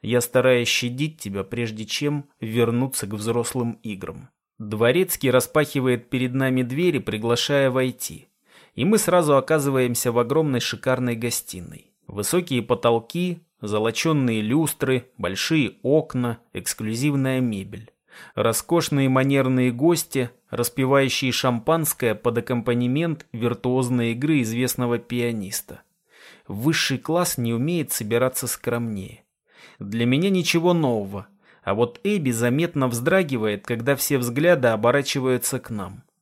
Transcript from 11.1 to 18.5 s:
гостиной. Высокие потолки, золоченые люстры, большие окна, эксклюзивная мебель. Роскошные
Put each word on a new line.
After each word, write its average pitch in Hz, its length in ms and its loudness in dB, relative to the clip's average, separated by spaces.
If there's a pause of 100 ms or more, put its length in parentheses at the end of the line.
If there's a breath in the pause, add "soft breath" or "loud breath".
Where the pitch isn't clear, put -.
гостиной. - 760 -8 (140)
Высокие 127 560 -2
потолки, 120 760 0 (220)
золоченые 113 800 0
люстры, 131 680 0 (100)
большие 107 640 0
окна, 127 560 0 (160)
эксклюзивная 131 840 -2
мебель. 104 520 -6 (440 loud breath)
Роскошные 135 760 2